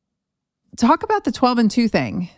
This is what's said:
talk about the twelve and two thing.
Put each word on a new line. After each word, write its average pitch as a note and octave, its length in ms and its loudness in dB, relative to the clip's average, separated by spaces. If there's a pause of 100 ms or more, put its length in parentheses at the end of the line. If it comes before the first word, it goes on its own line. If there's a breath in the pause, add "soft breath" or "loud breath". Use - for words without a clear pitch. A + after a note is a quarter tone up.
(760)
talk D4 260 2
about G#4+ 220 -2
the C4+ 60 -2
twelve B3 260 0
and A3+ 120 2
two A#3 200 0
thing. E3 480 -4